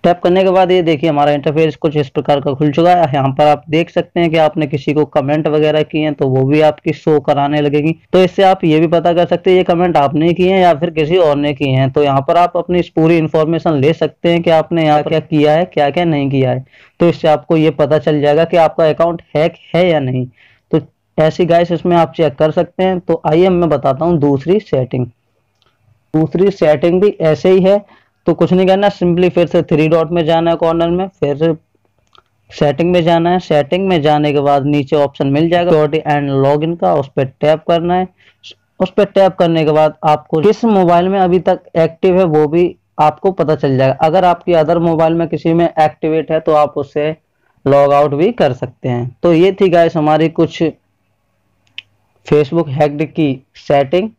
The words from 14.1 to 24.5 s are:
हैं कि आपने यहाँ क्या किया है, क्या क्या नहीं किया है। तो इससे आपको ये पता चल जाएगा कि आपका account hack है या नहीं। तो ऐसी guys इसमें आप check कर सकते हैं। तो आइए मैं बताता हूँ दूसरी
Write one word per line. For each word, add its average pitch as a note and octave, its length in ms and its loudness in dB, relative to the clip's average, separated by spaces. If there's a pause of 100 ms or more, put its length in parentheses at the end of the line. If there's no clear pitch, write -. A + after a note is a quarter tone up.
हैं E3+ 100 0
कि E3+ 100 0
आपने D#3+ 340 0
यहाँ D3+ 160 2
क्या D#3 180 -2
किया D3+ 320 0
है, E3 140 0
क्या D3 240 -2
क्या F3 160 -4
नहीं C#3+ 240 -2
किया C3+ 200 0
है। B2+ 140 -6 (360)
तो E3+ 80 4
इससे D#3+ 200 -2
आपको D3+ 280 0
ये D#3 160 2
पता D3+ 280 0
चल D3+ 200 -2
जाएगा D3 240 2
कि E3 140 -2
आपका D#3+ 300 2
account E3 340 -2 (140)
hack E3+ 200 -2 (180)
है F3+ 140 2
या D#3 120 0
नहीं। B2+ 260 -4 (460)
तो D#3+ 80 0 (380)
ऐसी D#3 280 0
guys E3+ 260 2
इसमें E3+ 240 0
आप E3 180 0
check D#3 220 0
कर D#3 160 2
सकते F3 300 -4
हैं। F#3 180 0
तो E3 260 -4
आइए E3 240 2
मैं F3 180 0
बताता C#3 360 -2
हूँ F3 160 0
दूसरी C#3+ 420 0